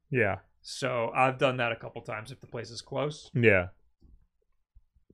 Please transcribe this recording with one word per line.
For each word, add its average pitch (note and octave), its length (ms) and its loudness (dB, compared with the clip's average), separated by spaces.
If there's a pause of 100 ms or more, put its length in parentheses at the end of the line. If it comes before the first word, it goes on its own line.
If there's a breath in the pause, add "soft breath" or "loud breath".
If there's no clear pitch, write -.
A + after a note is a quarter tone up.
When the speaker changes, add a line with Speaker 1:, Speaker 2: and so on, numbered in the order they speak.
Speaker 1:
Yeah. G#2 280 0 (240)
Speaker 2:
So B2 540 -4
I've C3 220 2
done C3 200 0
that A#2 160 0
a - 20 -12
couple A#2 260 -14
times G#2+ 300 -12
if - 100 -20
the - 60 -20
place A2+ 220 -10
is A#2 120 -14
close. C#3+ 520 -6
Speaker 1:
Yeah. G2+ 340 6 (1500)